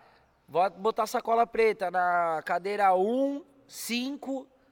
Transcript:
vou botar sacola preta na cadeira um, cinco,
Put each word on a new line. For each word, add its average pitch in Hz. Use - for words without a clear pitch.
vou 170
botar 202
sacola 226
preta 214
na 175
cadeira 190
um, 269
cinco, 262